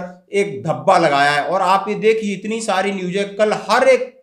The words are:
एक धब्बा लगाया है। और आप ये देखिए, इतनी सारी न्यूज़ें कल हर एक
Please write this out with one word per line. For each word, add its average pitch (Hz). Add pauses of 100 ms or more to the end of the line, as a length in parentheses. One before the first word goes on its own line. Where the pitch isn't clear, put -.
(320)
एक 170
धब्बा 151
लगाया 143
है। 147
और 180
आप 196
ये 208
देखिए, 214
इतनी 220
सारी 202
न्यूज़ें 190
कल 214 (100)
हर 254
एक 247